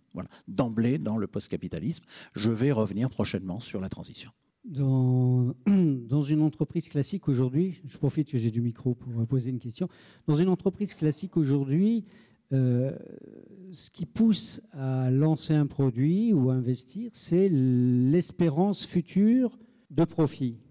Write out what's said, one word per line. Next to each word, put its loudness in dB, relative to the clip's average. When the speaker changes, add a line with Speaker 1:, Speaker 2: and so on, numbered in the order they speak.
Speaker 1:
Voilà. -12
D'emblée -2
dans -4
le -4
post-capitalisme. -8
Je 0
vais 0
revenir -2
prochainement -6
sur -10
la -8
transition. -16
Speaker 2:
Dans, 2
<clears throat> -6
dans 2
une 0
entreprise -2
classique -4
aujourd'hui, 0
je -18
profite 0
que -2
j'ai 2
du -2
micro -2
pour -4
poser -2
une -6
question. -6
Dans 2
une 4
entreprise -2
classique -2
aujourd'hui, 2
euh, 2
ce -16
qui -10
pousse 0
à -2
lancer 2
un 4
produit 2
ou 4
à 0
investir, -4
c'est 2
l'espérance 2
future 2
de 2
profit. -2